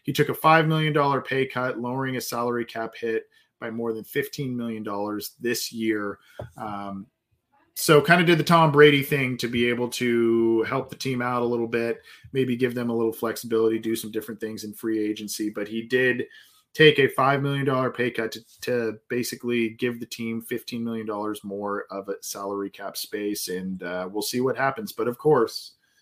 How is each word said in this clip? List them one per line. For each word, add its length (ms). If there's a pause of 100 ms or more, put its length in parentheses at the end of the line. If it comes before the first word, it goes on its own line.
He 100
took 160
a 60
five 320
million 260
dollar 280
pay 260
cut, 320
lowering 340
his 160
salary 360
cap 300
hit 280 (360)
by 120
more 220
than 100
fifteen 520
million 280
dollars 560
this 320
year. 480 (380)
Um, 500 (680)
so 280
kind 200
of 60
did 120
the 40
Tom 280
Brady 320
thing 340
to 100
be 220
able 200
to 720
help 260
the 60
team 260
out 220
a 20
little 220
bit, 340 (320)
maybe 220
give 180
them 160
a 60
little 180
flexibility, 640
do 180
some 160
different 280
things 240
in 100
free 260
agency. 520
But 160
he 160
did 420 (480)
take 240
a 100
five 360
million 220
dollar 260
pay 180
cut 220
to, 100 (200)
to 360 (120)
basically 600
give 300
the 80
team 340
fifteen 420
million 220
dollars 380
more 480
of 180
a 120
salary 500
cap 260
space, 500
and, 360
uh, 280
we'll 120
see 180
what 160
happens. 340
But 160
of 120
course, 540 (280)